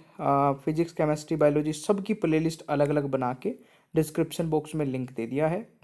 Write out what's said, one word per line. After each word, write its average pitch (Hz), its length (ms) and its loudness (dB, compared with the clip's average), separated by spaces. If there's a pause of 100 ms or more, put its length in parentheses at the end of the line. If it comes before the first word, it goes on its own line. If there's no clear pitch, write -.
(200)
अ, 139 320 2
फिजिक्स, 156 400 -2
केमिस्ट्री, 151 440 0
बायोलॉजी, 151 360 4
सबकी 196 420 0
प्लेलिस्ट 160 540 0
अलग-अलग 147 360 2
बना 131 300 -2
के 208 200 -6 (400)
डिस्क्रिप्शन 160 560 0
बॉक्स 151 240 -2
में 151 120 -2
लिंक 127 240 -4
दे 113 160 -6
दिया 143 220 0
है, 202 360 -4